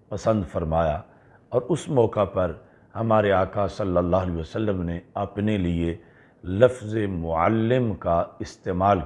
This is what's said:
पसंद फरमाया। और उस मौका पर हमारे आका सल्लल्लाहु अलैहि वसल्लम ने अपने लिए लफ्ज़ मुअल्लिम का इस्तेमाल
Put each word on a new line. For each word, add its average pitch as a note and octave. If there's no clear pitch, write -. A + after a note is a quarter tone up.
पसंद G#2+
फरमाया। D#2+
और B2
उस -
मौका A2
पर F2
हमारे G#2+
आका F#2+
सल्लल्लाहु F2+
अलैहि F2
वसल्लम G2+
ने E2+
अपने G#2
लिए E2+
लफ्ज़ G#2+
मुअल्लिम G#2
का E2+
इस्तेमाल G2